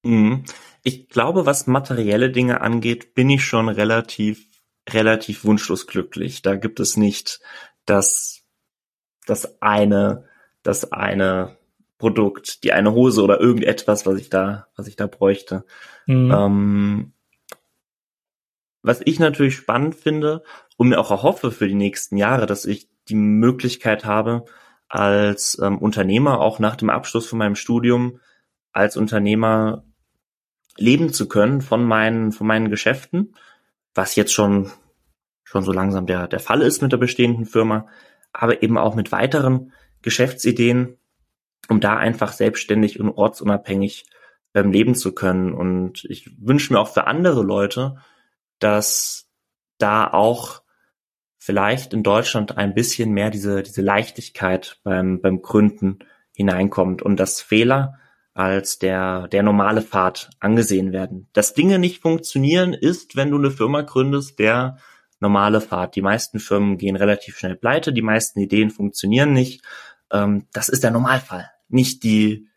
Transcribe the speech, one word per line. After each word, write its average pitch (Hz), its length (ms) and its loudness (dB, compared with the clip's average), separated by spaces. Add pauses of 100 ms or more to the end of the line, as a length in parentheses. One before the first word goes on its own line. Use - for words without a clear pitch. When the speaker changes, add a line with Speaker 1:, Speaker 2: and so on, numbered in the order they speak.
Speaker 1:
Mhm. 117 420 2 (380)
Ich 131 260 -8
glaube, 156 380 0
was 143 200 0
materielle 123 640 0
Dinge 123 300 0
angeht, 117 540 -2
bin 131 160 4
ich 139 140 2
schon 113 240 0
relativ, 107 800 -2 (420)
relativ 110 560 0
wunschlos 104 420 0
glücklich. - 560 -8
Da 98 140 0
gibt 107 240 -8
es - 160 -2
nicht - 440 0 (460)
das, - 560 -2 (840)
das - 360 -6
eine, 104 600 2 (380)
das - 300 -4
eine 95 640 -2 (420)
Produkt, 107 680 -2
die - 80 2
eine 104 200 4
Hose 120 300 4
oder 101 180 4
irgendetwas, 107 680 2
was 95 120 0
ich - 100 -12
da, 98 460 -4
was 101 140 -12
ich - 80 -20
da 104 100 -4
bräuchte. 98 580 -2 (420)
Speaker 2:
Mhm. 127 260 4
Speaker 1:
Ähm, 101 800 0 (1700)
was - 220 0
ich 147 160 0
natürlich 143 340 2
spannend 139 400 -2
finde 151 480 -4 (340)
und 123 120 4
mir 98 100 4
auch 107 140 0
erhoffe 123 400 0
für 104 160 -2
die 98 60 -2
nächsten 101 420 -4
Jahre, 110 300 0
dass - 180 -4
ich 101 240 -6 (200)
die 110 60 -4
Möglichkeit 110 920 0
habe, 113 420 -2 (420)
als, 101 720 0
ähm, 98 160 0
Unternehmer, 107 640 0
auch 107 180 0
nach 110 160 0
dem 113 160 -2
Abschluss 113 360 -4
von 113 120 -8
meinem 104 160 0
Studium, 120 640 0 (540)
als 104 240 0
Unternehmer 110 880 0 (920)
leben 139 360 2
zu - 160 -4
können 123 320 2
von 117 240 0
meinen, 110 480 0
von 110 140 -6
meinen 110 240 0
Geschäften, 135 640 -2 (600)
was - 220 -2
jetzt 104 160 0
schon, 101 380 2 (760)
schon 95 200 -4
so 95 80 -2
langsam 95 340 -2
der, 90 220 -4
der 92 120 -6
Fall 143 220 -2
ist 151 200 0
mit 131 100 0
der 123 60 0
bestehenden 120 480 0
Firma, 110 420 -2 (440)
aber 117 300 0
eben - 160 0
auch 202 160 0
mit 110 180 -4
weiteren 131 600 0 (280)
Geschäftsideen, 123 960 0 (720)
um 110 120 2
da 104 160 2
einfach 110 360 -2
selbstständig 107 680 -2
und 104 120 -2
ortsunabhängig, 101 960 -2 (480)
ähm, 101 180 2
leben 110 220 4
zu 95 200 -4
können. 92 380 -2
Und 92 560 -4
ich - 220 -16 (100)
wünsche 131 320 0
mir 117 80 6
auch 107 80 -2
für - 180 0
andere 151 360 2
Leute, 101 540 -2 (640)
dass - 680 -2 (500)
da 107 320 2
auch 110 520 0 (760)
vielleicht 104 540 -2
in 107 100 -2
Deutschland 107 540 0
ein 101 180 0
bisschen 113 380 -2
mehr 101 180 0
diese, 101 320 -4
diese - 200 -6
Leichtigkeit 101 1040 -2
beim, 92 360 -2
beim 92 220 -6
Gründen 104 560 0 (360)
hineinkommt 92 680 -2
und 101 160 0
dass - 240 -4
Fehler 131 560 2 (360)
als 95 440 -2
der, 92 500 -2
der 101 140 0
normale 104 400 2
Pfad - 480 -2 (100)
angesehen 101 520 0
werden. 92 400 -8
Dass - 220 0
Dinge 185 240 4
nicht 180 220 0
funktionieren, 165 720 0
ist, - 440 -2
wenn 139 140 0
du 143 80 0
eine 139 120 2
Firma 135 320 -2
gründest, 139 560 -2
der 123 400 0 (420)
normale 101 400 4
Pfad. 90 360 -6
Die 95 60 -2
meisten 107 380 -2
Firmen 101 380 0
gehen 98 180 -2
relativ 101 420 -2
schnell 92 180 -6
pleite, 143 360 0
die 113 100 0
meisten 110 380 0
Ideen 107 300 2
funktionieren 107 640 0
nicht. 127 300 0 (480)
Ähm, 101 420 0
das 107 160 -6
ist 131 140 -2
der 117 80 2
Normalfall, 120 600 -2 (180)
nicht 127 360 0
die 107 520 2